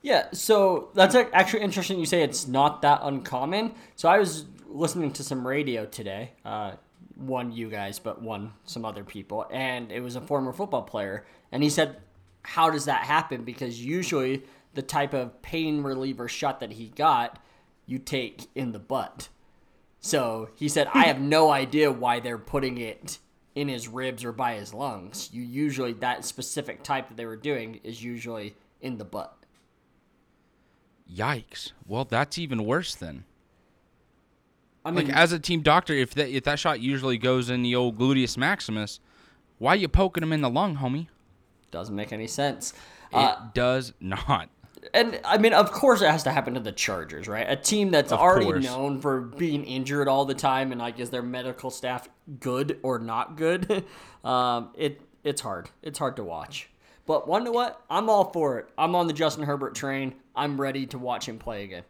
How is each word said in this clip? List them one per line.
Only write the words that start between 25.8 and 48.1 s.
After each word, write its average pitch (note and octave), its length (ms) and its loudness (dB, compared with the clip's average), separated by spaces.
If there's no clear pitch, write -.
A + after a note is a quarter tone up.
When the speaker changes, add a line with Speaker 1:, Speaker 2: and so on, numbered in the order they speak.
Speaker 1:
that B2 320 -2
specific - 560 -10
type C3+ 280 -4
that A2+ 80 -16
they A#2 80 -10
were A2+ 100 -10
doing A2+ 480 -6
is A2+ 200 -12
usually A#2 520 -10
in B2 180 -8
the G#2 80 -12
butt. F#2 320 -12
Speaker 2:
Yikes. A2+ 600 -6
Well, A#2+ 200 -4
that's B2+ 320 -2
even C3 260 -4
worse C#3+ 320 -2
then. D#2+ 300 -14
Speaker 1:
I D#3 60 -6
Speaker 2:
Like, E3 160 2
Speaker 1:
mean, C3+ 60 -2
Speaker 2:
as E3 200 6
a E3 60 -2
team E3+ 220 0
doctor, D3+ 320 4
if C3+ 220 0
that, C#3 140 0
if C3 160 -2
that D3 120 2
shot D3+ 220 0
usually C3 380 0
goes B2+ 320 2
in B2+ 120 0
the B2 140 2
old A#2+ 240 2
gluteus C3 380 4
maximus, B2 640 -2
why C#3+ 160 4
you F3+ 140 0
poking F3+ 340 2
him D#3+ 80 0
in D#3 100 2
the C3 80 2
lung, D#3 280 0
homie? C#3 300 -4
Speaker 1:
Doesn't G2 260 -8
make G#2 180 -6
any A2 140 -8
sense. C#3 440 -4
Speaker 2:
It B2 60 2
Speaker 1:
Uh, A#2 360 2
Speaker 2:
does B2 460 0
not. F#2+ 500 -2
Speaker 1:
And, A#3 300 4
I - 140 4
mean, A3+ 160 8
of G3 180 8
course A#3+ 300 6
it D#3+ 80 8
has D#3 140 2
to C3 80 2
happen B2+ 240 0
to C3 40 -4
the G#2+ 120 -6
Chargers, E2+ 560 -4
right? G#2+ 200 -4
A C3+ 80 0
team G3+ 360 2
that's D3+ 200 6